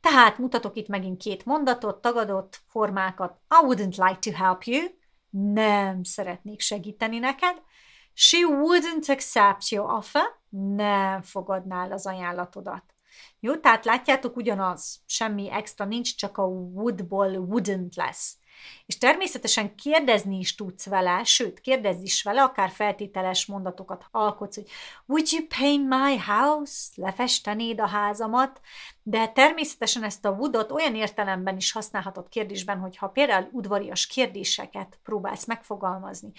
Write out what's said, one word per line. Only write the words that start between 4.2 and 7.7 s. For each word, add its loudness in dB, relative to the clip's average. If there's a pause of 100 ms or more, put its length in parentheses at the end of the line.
help 2
you." 0 (640)
Nem 2
szeretnék -8
segíteni -4
neked. -2 (500)